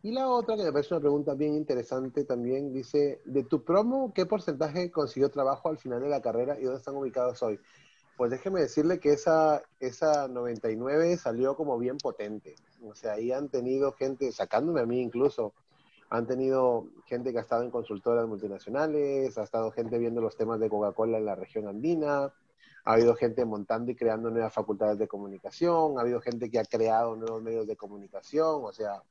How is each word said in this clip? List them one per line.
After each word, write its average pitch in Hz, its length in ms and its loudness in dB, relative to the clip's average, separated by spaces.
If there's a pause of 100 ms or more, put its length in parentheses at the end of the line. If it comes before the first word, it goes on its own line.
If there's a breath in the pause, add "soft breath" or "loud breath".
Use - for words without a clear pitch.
Y 214 100 -4
la 262 160 0
otra, 233 280 2
que 208 80 -2
me 156 80 0
parece 147 220 2
una 160 60 0
pregunta 147 340 2
bien 151 200 0
interesante 131 680 -2
también, 131 480 -2
dice, 135 520 0
"De 135 200 0
tu 147 200 0
promo, 226 500 2
¿qué 185 120 2
porcentaje 170 640 -2
consiguió 139 360 2
trabajo 139 400 0
al 156 100 -4
final 123 240 -4
de 143 60 -2
la 143 140 0
carrera 123 360 0
y 120 60 -6
dónde 131 140 -2
están 139 180 -8
ubicados 127 460 -2
hoy?". 107 180 -2 (560 soft breath)
Pues 120 160 2
déjeme 190 280 -2
decirle 156 380 2
que 147 140 4
esa, 156 500 4 (160)
esa 143 480 0
noventa 120 460 -4
y 110 40 -2
nueve 151 400 2
salió 127 400 0
como 143 220 -2
bien 123 200 -2
potente. 104 580 -6 (260)
O 107 140 -16
sea, 110 160 -6
ahí 113 180 -2
han 139 180 -2
tenido 135 440 0
gente, 131 400 -2
sacándome 135 480 0
a 117 60 2
mí 123 140 0
incluso, 120 520 0 (580 soft breath)
han 117 160 0
tenido 127 640 2 (180)
gente 123 240 -4
que 117 80 0
ha 113 40 -2
estado 120 200 0
en 123 80 -4
consultoras 117 560 0
multinacionales, 131 1120 -2
ha 107 60 -2
estado 113 260 -2
gente 117 280 -2
viendo 117 220 0
los 110 160 -2
temas 113 220 -2
de 110 100 2
Coca-Cola 107 500 0
en 107 80 0
la 98 100 -2
región 104 320 -8
andina, 143 560 0 (600 loud breath)
ha 113 80 2
habido 117 220 8
gente 117 300 0
montando 113 480 -4
y - 20 -4
creando 113 360 0
nuevas 113 220 0
facultades 107 460 0
de 107 80 0
comunicación, 135 880 0
ha 123 40 -2
habido 120 200 0
gente 120 300 -4
que 117 80 0
ha 107 60 2
creado 113 500 2
nuevos 113 260 -6
medios 113 280 -4
de 107 80 -6
comunicación, 104 880 -4
o 101 80 -10
sea 101 280 -6 (100)